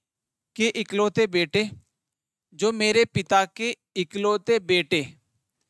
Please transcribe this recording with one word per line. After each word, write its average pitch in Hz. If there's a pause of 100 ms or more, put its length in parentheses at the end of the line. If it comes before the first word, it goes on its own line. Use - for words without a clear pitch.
(560)
के 220
इकलौते 208
बेटे, 180 (800)
जो 190
मेरे 214
पिता 196
के 226 (180)
इकलौते 202
बेटे, 175 (520)